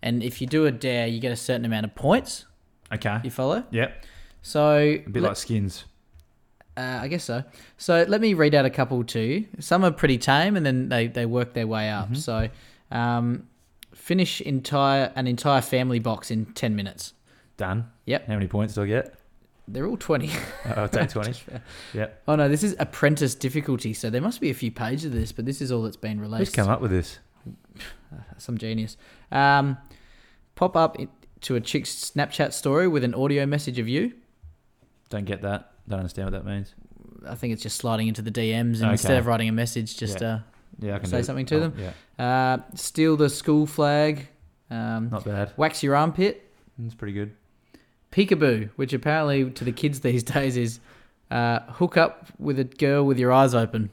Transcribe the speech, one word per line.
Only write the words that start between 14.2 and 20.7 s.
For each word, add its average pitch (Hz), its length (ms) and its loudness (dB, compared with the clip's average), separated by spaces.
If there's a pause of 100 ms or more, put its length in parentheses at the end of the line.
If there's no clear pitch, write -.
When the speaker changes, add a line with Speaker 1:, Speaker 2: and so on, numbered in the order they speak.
Speaker 1:
entire, 139 760 2
an 131 120 -2
entire 131 340 2
family 127 380 0
box 113 320 -4
in 110 220 -2
ten 110 240 -2
minutes. - 360 -8 (440)
Speaker 2:
Done. 104 320 -4 (160)
Speaker 1:
Yep. 135 220 -2
Speaker 2:
How 107 80 -2
many 101 120 0
points 104 280 -2
do 104 80 0
I - 20 0
get? 107 300 -2 (560)
Speaker 1:
They're 131 140 -4
all 220 120 -4
twenty. 147 320 -2 (360)
Speaker 2:
Uh, 113 100 -4